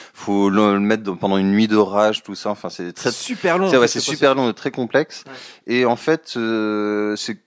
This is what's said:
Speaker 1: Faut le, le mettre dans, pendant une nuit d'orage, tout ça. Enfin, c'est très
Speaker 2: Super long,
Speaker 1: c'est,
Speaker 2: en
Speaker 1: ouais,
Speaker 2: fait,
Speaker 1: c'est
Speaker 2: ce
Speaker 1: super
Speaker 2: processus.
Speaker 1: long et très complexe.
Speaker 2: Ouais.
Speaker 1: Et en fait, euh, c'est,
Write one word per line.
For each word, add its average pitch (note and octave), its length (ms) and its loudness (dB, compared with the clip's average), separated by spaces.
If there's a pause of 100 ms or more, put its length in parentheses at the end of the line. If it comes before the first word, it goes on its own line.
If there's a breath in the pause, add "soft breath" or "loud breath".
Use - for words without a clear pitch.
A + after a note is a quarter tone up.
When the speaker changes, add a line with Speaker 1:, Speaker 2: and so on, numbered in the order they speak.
(140 loud breath)
Speaker 1:
Faut G2+ 380 2
le, G#2 240 4
le G2+ 40 2
mettre G#2+ 220 0
dans, G2 140 -6
pendant G2 220 0
une G2 140 2
nuit G#2+ 160 4
d'orage, G#2+ 540 2
tout G2 140 -12
ça. G#2 160 -6
Enfin, F#2+ 180 -8
c'est F2 240 -10
très - 180 -4
Speaker 2:
Super F3+ 460 -2
long, F#3+ 140 0
Speaker 1:
c'est, C3+ 60 6
Speaker 2:
en - 20 8
Speaker 1:
ouais, A#2+ 80 6
Speaker 2:
fait, - 60 0
Speaker 1:
c'est A#2 60 -4
Speaker 2:
ce - 120 -4
Speaker 1:
super C#3+ 220 2
Speaker 2:
processus. C3 120 0
Speaker 1:
long A2+ 60 0
et - 20 -6
très - 180 -6
complexe. C3+ 540 -2
Speaker 2:
Ouais. - 520 -12
Speaker 1:
Et B2+ 80 2
en A#2+ 100 2
fait, - 420 -2
euh, G#2+ 800 -2
c'est, G#2+ 320 -8